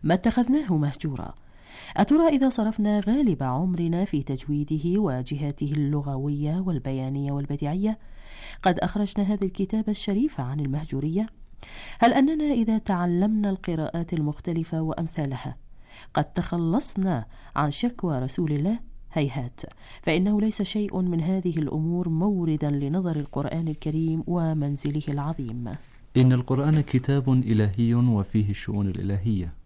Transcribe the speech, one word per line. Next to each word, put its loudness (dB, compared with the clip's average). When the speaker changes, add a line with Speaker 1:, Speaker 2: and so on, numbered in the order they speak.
Speaker 1:
ما 4
اتخذناه 2
مهجورا؟ -2
أترى 6
إذا 4
صرفنا 2
غالب 2
عمرنا 0
في -2
تجويده -2
وجهاته -2
اللغوية -2
والبيانية -2
والبديعية -2
قد 4
أخرجنا 0
هذا 0
الكتاب -2
الشريف 0
عن -4
المهجورية؟ -2
هل 6
أننا 4
إذا 2
تعلمنا 2
القراءات -2
المختلفة -2
وأمثالها -4
قد 2
تخلصنا 0
عن 2
شكوى -2
رسول -2
الله؟ 0
هيهات، -4
فإنه 2
ليس 0
شيء -2
من 0
هذه 0
الأمور -2
موردا 0
لنظر 0
القرآن -4
الكريم -2
ومنزله 0
العظيم. -4
Speaker 2:
إن 8
القرآن 4
كتاب 2
إلهي 4
وفيه 4
الشؤون -2
الإلهية. 0